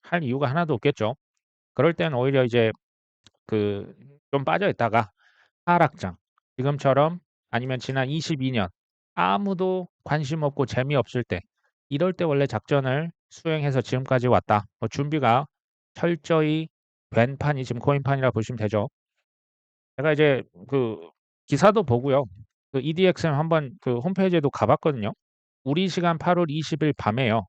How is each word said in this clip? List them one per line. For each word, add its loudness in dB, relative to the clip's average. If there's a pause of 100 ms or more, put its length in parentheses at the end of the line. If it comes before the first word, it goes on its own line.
할 -4
이유가 -2
하나도 -2
없겠죠. -2 (600)
그럴 2
땐 -4
오히려 2
이제 2 (760)
그 -2 (380)
좀 -2
빠져 0
있다가 0 (540)
하락장, 2 (400)
지금처럼 2 (320)
아니면 -4
지난 -4
이십이 -4
년 0 (480)
아무도 -2 (160)
관심 -2
없고 0
재미없을 -2
때, -6 (480)
이럴 0
때 -6
원래 2
작전을 -2 (180)
수행해서 -2
지금까지 0
왔다. 2 (140)
뭐 -4
준비가 0 (500)
철저히 -2 (440)
된 2
판이 -2
지금 -6
코인판이라 0
보시면 -4
되죠. -2 (1080)
제가 0
이제 4 (240)
그 0 (500)
기사도 4
보고요. 2 (460)
그 -4
이디엑스엠 0
한번 0 (100)
그 -2
홈페이지에도 0
가봤거든요. 0 (500)
우리 0
시간 0
팔월 2
이십 -4
일 2
밤에요. 0